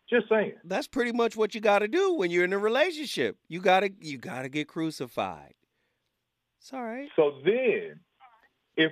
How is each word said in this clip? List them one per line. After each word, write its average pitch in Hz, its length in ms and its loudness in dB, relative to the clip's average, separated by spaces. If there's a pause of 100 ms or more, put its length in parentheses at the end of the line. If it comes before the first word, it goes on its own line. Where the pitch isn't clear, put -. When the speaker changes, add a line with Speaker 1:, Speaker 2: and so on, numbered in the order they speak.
Speaker 1:
Just 233 200 2
saying. 214 240 2 (100)
Speaker 2:
That's 190 240 -4
pretty 240 240 -2
much 233 240 0
what 214 200 -2
you 208 60 -6
gotta 208 260 4
do 359 260 2
when 180 180 0
you're 175 120 4
in 180 100 0
a 202 40 -2
relationship. 233 800 0 (100)
You 175 140 -10
gotta, 190 380 4
you 147 180 -12
gotta 131 320 -10
get 147 180 -4
crucified. 113 840 -6 (1120)
It's - 80 -18
all 254 100 -10
right. 247 320 -10
Speaker 1:
So 143 200 2 (100)
then, 170 540 0 (760)
if 160 160 2